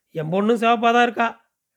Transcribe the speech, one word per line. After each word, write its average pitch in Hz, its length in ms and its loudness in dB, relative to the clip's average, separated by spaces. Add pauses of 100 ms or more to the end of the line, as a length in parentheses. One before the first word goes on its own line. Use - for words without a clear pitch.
(140)
"என் 156 180 -8
பொண்ணும் 208 280 0
சிவப்பா 233 300 2
தான் 240 160 4
இருக்கா. 233 220 -2 (480)